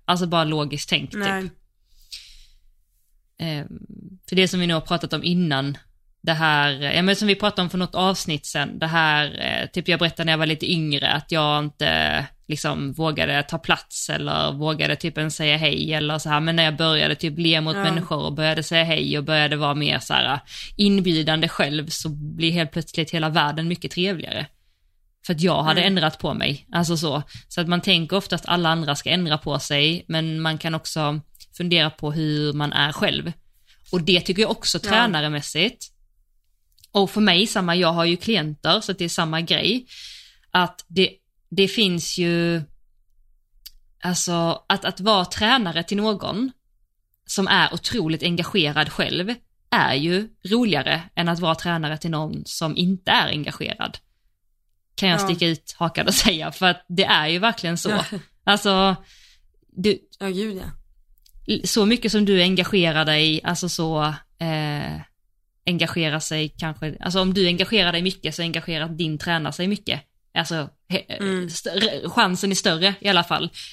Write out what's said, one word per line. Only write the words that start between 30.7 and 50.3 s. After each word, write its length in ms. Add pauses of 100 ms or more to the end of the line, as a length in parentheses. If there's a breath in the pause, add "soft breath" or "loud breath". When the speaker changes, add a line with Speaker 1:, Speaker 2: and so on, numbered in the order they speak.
Speaker 1:
också 440 (400)
fundera 300
på 220
hur 420
man 200
är 180
själv. 400 (600 soft breath)
Och 100
det 200
tycker 200
jag 100
också 320
Speaker 2:
Ja. 60
Speaker 1:
tränaremässigt. 960 (1040)
Och 200
för 100
mig 260
samma, 280
jag 180
har 120
ju 120
klienter 640
så 100
att 60
det 80
är 40
samma 320
grej. 440 (640 loud breath)
Att 360
det, 220 (400)
det 180
finns 500
ju, 440 (1400)
alltså 640
att, 160
att 140
vara 260
tränare 580
till 140
någon 540 (760)
som 220
är 260
otroligt 500
engagerad 680
själv 420 (380)
är 240
ju 320 (220)